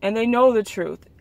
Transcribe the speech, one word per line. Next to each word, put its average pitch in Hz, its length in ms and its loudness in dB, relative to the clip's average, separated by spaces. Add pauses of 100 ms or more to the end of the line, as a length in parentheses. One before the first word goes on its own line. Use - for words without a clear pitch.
And 202 160 -4
they 226 100 0
know 247 260 4
the 220 100 0
truth. 165 420 -8 (160)